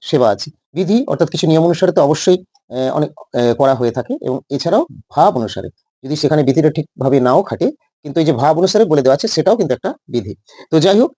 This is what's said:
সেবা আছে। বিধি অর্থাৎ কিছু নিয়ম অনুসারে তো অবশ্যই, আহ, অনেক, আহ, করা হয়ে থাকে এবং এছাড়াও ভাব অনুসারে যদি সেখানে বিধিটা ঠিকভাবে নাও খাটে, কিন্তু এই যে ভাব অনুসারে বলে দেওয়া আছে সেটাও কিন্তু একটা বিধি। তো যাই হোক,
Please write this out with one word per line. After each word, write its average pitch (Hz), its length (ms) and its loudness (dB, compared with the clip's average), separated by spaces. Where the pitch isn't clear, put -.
সেবা 127 260 0
আছে। 104 220 -4
বিধি 196 360 0
অর্থাৎ 151 220 -2
কিছু 165 160 -4
নিয়ম 160 180 4
অনুসারে 170 280 0
তো 160 100 2
অবশ্যই, 156 360 2
আহ, 131 260 -4
অনেক, 151 140 -2
আহ, 120 200 2
করা 135 200 2
হয়ে 120 160 -2
থাকে 127 300 -6
এবং 131 200 -6
এছাড়াও 175 360 -2
ভাব 170 260 2
অনুসারে 104 320 -6
যদি 143 120 -6
সেখানে 151 260 2
বিধিটা 143 280 2
ঠিকভাবে 135 500 -2
নাও 127 220 2
খাটে, 170 280 -2
কিন্তু 151 180 -4
এই 160 60 0
যে 156 60 2
ভাব 143 260 2
অনুসারে 190 260 2
বলে 156 180 2
দেওয়া 131 120 4
আছে 220 140 -4
সেটাও 180 280 0
কিন্তু 156 180 -2
একটা 240 200 -6
বিধি। 113 260 -6
তো 160 100 2
যাই 196 200 2
হোক, - 180 -2